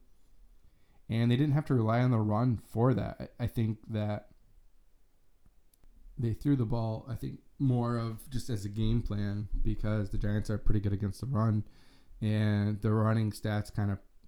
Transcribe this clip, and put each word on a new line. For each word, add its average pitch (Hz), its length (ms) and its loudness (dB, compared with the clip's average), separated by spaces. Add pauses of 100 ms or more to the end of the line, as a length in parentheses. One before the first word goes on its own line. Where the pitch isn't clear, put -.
(1120)
And 117 200 4
they 120 60 6
didn't 147 160 4
have 147 140 2
to 135 80 2
rely 117 260 4
on 127 100 4
the 117 80 4
run 107 400 2 (120)
for 117 240 4
that. - 340 -4 (100)
I, 123 60 -4
I - 20 0
think 110 320 -2 (120)
that 107 380 -4 (1900)
they 117 160 -2
threw 143 240 0
the 123 80 0
ball, 110 460 -2
I 120 40 -8
think, 135 260 -10 (180)
more 120 400 2
of 113 320 -8
just - 180 -4
as 101 160 -4
a 101 60 -8
game 110 320 0
plan 101 460 -4 (140)
because 107 460 0
the 110 100 -4
Giants 104 300 0
are 107 80 -2
pretty 104 240 4
good 101 140 0
against 101 260 -4
the 110 60 -8
run. 110 380 0 (580)
And 107 580 0
the 107 120 2
running 110 400 2
stats 107 420 -4
kind 101 160 -2
of 98 80 -4 (300)